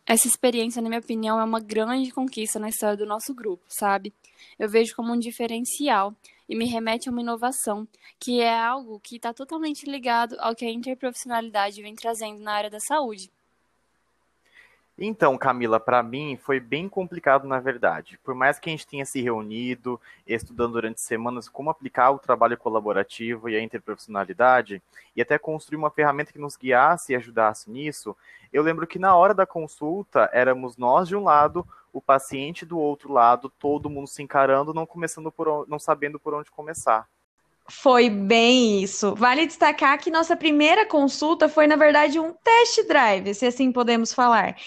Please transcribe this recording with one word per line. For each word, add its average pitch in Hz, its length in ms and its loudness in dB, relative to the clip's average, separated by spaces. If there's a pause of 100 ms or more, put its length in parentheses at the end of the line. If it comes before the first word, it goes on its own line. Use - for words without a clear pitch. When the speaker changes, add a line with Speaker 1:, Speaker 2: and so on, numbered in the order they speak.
Speaker 1:
essa 226 220 2
experiência, 233 560 -2
na 226 60 -4
minha 226 120 -4
opinião, 226 400 -2
é 220 40 0
uma 226 160 -2
grande 220 500 -2
conquista 254 480 -6
na 214 100 -6
história 214 280 -2
do 208 100 -6
nosso 214 260 -8
grupo, 220 360 -10
sabe? 202 440 -2 (460)
Eu 220 100 -4
vejo 226 260 2
como 233 180 -6
um 240 60 -2
diferencial 233 960 -2 (360)
e 226 60 -8
me 226 120 -4
remete 226 420 -4
a 254 40 -6
uma 240 80 -6
inovação, 233 640 -6 (320)
que 247 220 -2
é 233 120 2
algo 233 480 -4
que - 180 -18
tá 233 140 -8
totalmente 302 560 -8
ligado 240 520 -2
ao 226 140 -4
que 240 120 -10
a 226 40 -6
interprofissionalidade 233 1120 -6
vem 208 140 -18
trazendo 220 460 -8
na 208 120 -8
área 208 160 -4
da 214 120 -14
saúde. 220 500 -4 (1700)
Speaker 2:
Então, 175 380 0
Camila, 120 400 0
pra 123 240 2
mim 131 340 -8
foi 135 220 -2
bem 139 300 -6
complicado, 165 580 0
na 131 140 -2
verdade. 117 640 -4
Por 135 100 -8
mais 135 240 2
que - 100 -10
a 160 40 -6
gente 156 140 -10
tenha 139 200 -10
se 135 160 -6
reunido, 120 760 -6 (280)
estudando 117 460 -4
durante 113 280 -6
semanas 117 480 -8
como 147 220 -8
aplicar 131 400 2
o 139 80 0
trabalho 117 400 2
colaborativo 110 920 -4
e 110 80 -2
a 110 60 0
interprofissionalidade, 107 1200 0 (320)
e 120 80 -2
até 147 160 0
construir 156 380 -8
uma 156 140 -2
ferramenta 147 420 0
que - 60 -20
nos 143 180 -12
guiasse 135 560 2
e 127 40 0
ajudasse 113 540 -2
nisso, 135 440 -10 (360)
eu 143 120 0
lembro 165 240 -2
que - 120 -12
na 190 160 4
hora 185 200 8
da 190 100 2
consulta, 156 880 -2
éramos 127 460 0
nós 131 280 2
de 170 80 -8
um 208 80 -4
lado, 151 460 4 (240)
o - 80 -10
paciente 139 640 -2
do 170 140 -8
outro 143 340 -4
lado, 123 460 4
todo 147 320 -4
mundo 139 160 -10
se - 160 -16
encarando, 139 500 2
não 160 140 -6
começando 160 440 -10
por 160 160 -6
on-, 151 220 -2
não 151 100 -8
sabendo 147 400 -4
por 151 140 -8
onde 147 180 -10
começar. 147 560 -4 (640)
Speaker 3:
Foi 247 380 4
bem 220 760 4
isso. 196 320 -2
Vale 247 300 2
destacar 302 540 2
que 330 120 -4
nossa 330 240 0
primeira 320 520 4
consulta 311 600 2
foi, 302 200 4
na 302 100 4
verdade, 294 420 6
um 330 140 -4
test 453 560 4
drive, 208 460 4
se 202 100 -4
assim 254 260 2
podemos 233 440 0
falar, 233 420 4 (100)